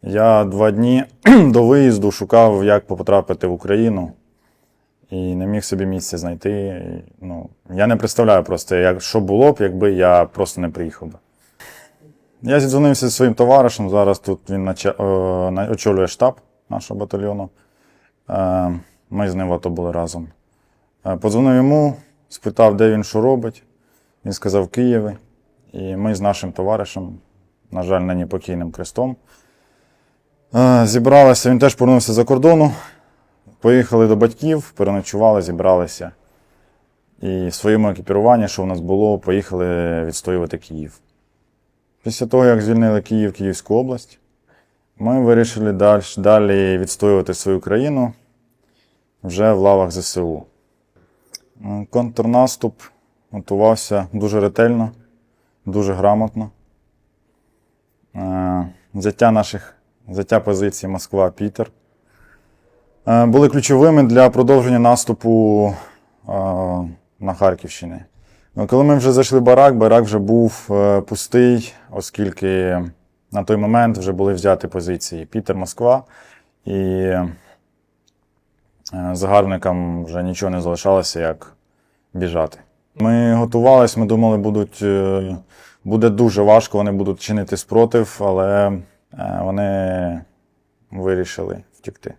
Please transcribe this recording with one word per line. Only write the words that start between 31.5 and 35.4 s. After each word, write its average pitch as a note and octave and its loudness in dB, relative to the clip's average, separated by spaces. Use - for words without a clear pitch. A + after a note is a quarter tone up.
теж C3+ 4
повернувся B2 2
за A#2 2
кордону. C#3+ 4
Поїхали A#2 4
до G#2+ 4
батьків, C#3+ 0
переночували, G2+ 0